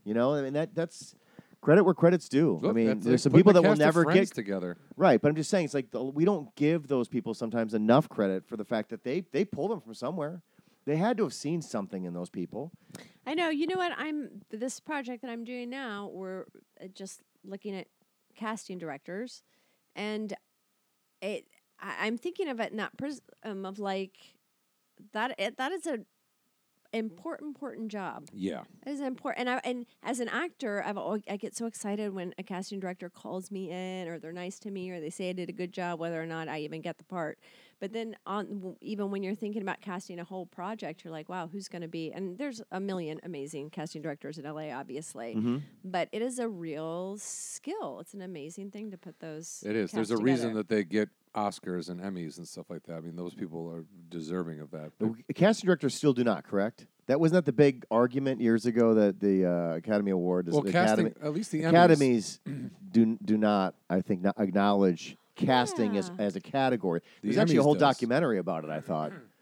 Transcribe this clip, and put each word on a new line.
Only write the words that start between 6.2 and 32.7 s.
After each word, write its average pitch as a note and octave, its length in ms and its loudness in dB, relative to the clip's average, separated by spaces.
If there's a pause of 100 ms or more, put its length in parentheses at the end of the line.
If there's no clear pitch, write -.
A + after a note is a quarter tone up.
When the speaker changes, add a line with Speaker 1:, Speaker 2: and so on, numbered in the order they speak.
Speaker 1:
don't E3 300 0
give D3+ 320 2
those B2+ 200 2
people A#2 240 -2
sometimes A2+ 400 -2
enough A#2 360 6
credit F#2+ 380 0
for A#2 120 -8
the G#2 80 -8
fact A2 240 -2
that A2 120 -10
they, E3 300 -2
they F3 140 2
pulled F3+ 240 -4
them A3 100 -4
from A2+ 140 -16
somewhere. D#3+ 480 -6 (420)
They C#3+ 120 0
had G#3+ 220 2
to A3 40 0
have C#3+ 100 0
seen D#3+ 300 -4
something G2 420 -6
in F2 80 -6
those F2 160 -6
people. G#2+ 420 -8 (560)
Speaker 3:
I C4 80 -6
know. E4+ 140 0
You D#4 180 -2
know F#4 100 -2
what? F4 200 -2
I'm, D4 540 -8
this A3+ 280 -8
project B3+ 440 -8
that B3 80 -10
I'm A#3 140 -10
doing B3 260 -10
now, A3 420 -8
we're, F#3 320 -10 (380)
uh, F#3+ 120 -16
just - 280 -14 (220)
looking G3 300 -10
at F#3+ 120 -10 (500)
casting G#3+ 420 -8
directors, F3 640 -12 (540)
and G#3+ 380 -6 (880)
it, G3 240 -8 (340)
I, F3+ 140 -10 (120)
I'm A3+ 120 -2
thinking F4+ 300 -6
of A#3+ 120 -6
it G#3+ 120 -4
in - 40 -10
that G#3 220 -6
prism A3 680 -10
of, F#3+ 140 -10
like, G3 380 -6 (960)
that, A#3 260 -4
it, G3 180 -4
that C4+ 160 -4
is E4+ 140 -8
a C#4 120 -4 (960)
important, A3 560 -6
important C4 420 -10
job. D3 420 -10
Speaker 2:
Yeah. F#2 300 -4 (240)
Speaker 3:
It C4+ 40 -6
is C#4+ 100 -6
important. B3+ 480 -4
And - 100 0
I, - 60 -4
and B3 220 -4 (160)
as A#3+ 180 -4
an A#3+ 80 -4
actor, A#3+ 560 -4
I've G3+ 140 -4
al-, G3 200 -4 (100)
I G3+ 80 -6
get G3+ 200 -10
so A#3 100 -6
excited G#3 480 -6
when F3+ 240 -8
a F#3+ 40 -12
casting F#3+ 380 -8